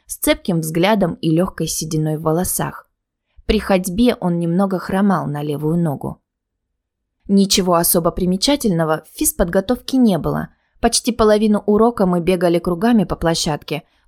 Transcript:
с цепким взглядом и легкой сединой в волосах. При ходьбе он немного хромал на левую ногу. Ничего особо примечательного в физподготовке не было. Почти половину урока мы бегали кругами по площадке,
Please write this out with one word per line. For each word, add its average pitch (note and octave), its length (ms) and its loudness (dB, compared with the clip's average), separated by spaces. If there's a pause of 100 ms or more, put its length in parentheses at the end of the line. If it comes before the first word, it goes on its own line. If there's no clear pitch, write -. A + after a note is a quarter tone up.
с - 100 -12
цепким D4 440 0
взглядом E3+ 540 0
и D#3+ 160 -2
легкой E3 360 -2
сединой D#3 520 -4
в D#3+ 40 -14
волосах. D#3+ 640 -4 (580)
При A3 120 2
ходьбе G3 600 0
он F3 200 -2
немного F3+ 400 0
хромал F#3+ 480 0
на D3 160 -6
левую D3+ 340 -2
ногу. C#3 460 -4 (1040)
Ничего G3 480 2
особо E3+ 360 2
примечательного F3+ 960 0
в - 120 -20
физподготовке F#3+ 800 -2
не G#3+ 220 4
было. D#2 320 -6 (300)
Почти A#3 300 0
половину G#3+ 560 2
урока A3 380 2
мы F3+ 160 2
бегали E3+ 380 0
кругами F3+ 460 0
по - 120 -6
площадке, E3 680 -4 (240)